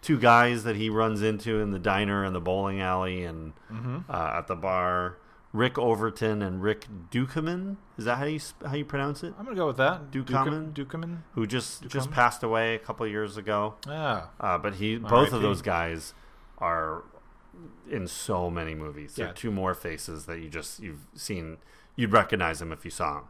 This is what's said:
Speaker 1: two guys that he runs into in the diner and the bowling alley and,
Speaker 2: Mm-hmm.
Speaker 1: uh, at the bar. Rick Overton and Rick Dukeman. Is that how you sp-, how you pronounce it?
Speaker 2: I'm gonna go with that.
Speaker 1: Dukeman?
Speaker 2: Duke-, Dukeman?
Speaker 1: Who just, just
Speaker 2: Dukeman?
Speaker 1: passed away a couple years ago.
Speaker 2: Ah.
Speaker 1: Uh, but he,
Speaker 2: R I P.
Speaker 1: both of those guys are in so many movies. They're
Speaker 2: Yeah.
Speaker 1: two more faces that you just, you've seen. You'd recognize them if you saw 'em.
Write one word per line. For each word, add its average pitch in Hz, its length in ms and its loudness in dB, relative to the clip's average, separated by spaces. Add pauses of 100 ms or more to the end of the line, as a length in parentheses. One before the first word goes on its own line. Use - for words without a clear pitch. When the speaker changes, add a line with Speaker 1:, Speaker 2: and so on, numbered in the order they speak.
Speaker 1:
two 143 180 2
guys 120 440 8
that 113 120 0
he 110 140 0
runs 110 320 2
into 107 380 2
in 104 120 0
the 95 80 -2
diner 98 440 2
and 92 120 0
the 87 60 -2
bowling 95 400 0
alley 92 420 0
and, 80 300 -8 (180)
Speaker 2:
Mm-hmm. 123 280 -6 (100)
Speaker 1:
uh, 82 280 -2
at - 100 -6
the - 80 -2
bar. 90 600 0 (360)
Rick 120 240 2
Overton 110 640 2
and 92 200 -2
Rick 107 240 0 (240)
Dukeman. 160 680 -2 (200)
Is 110 80 -6
that 120 120 2
how 139 80 -2
you 156 140 -2
sp-, - 260 -14
how 135 100 -4
you 147 100 -2
pronounce 143 380 -2
it? 170 160 -8
Speaker 2:
I'm 208 60 -10
gonna 254 120 -6
go 175 100 2
with 123 100 0
that. 147 340 4
Speaker 1:
Dukeman? 143 640 0
Speaker 2:
Duke-, 139 160 -6
Dukeman? 170 300 -8 (140)
Speaker 1:
Who 113 140 0
just, 120 400 -4
just 135 220 -2
Speaker 2:
Dukeman? 127 40 -6
Speaker 1:
passed 123 300 4
away 113 320 2
a 110 40 -4
couple 113 280 -6
years 104 300 -4
ago. 104 380 0 (120)
Speaker 2:
Ah. 139 420 -4 (100)
Speaker 1:
Uh, 90 180 2
but 101 180 -2
he, 107 200 0
Speaker 2:
R 117 40 -4
I 113 40 -10
P. 107 60 -6
Speaker 1:
both 127 240 8
of 110 80 2
those 101 200 2
guys 85 520 -2 (460)
are 82 440 -2 (840)
in 98 180 -4
so 90 420 -2
many 80 260 -4
movies. 76 400 -10
They're 110 120 -6
Speaker 2:
Yeah. 87 60 -10
Speaker 1:
two 113 180 -4
more 92 220 0
faces 80 520 -8
that 85 140 -8
you 80 100 -12
just, 78 300 -10
you've 76 260 -12 (100)
seen. 82 420 -8 (400)
You'd 113 160 2
recognize 90 460 6
them 82 120 -8
if 78 140 -12
you 85 60 -10
saw 73 260 -2
'em. 73 120 -10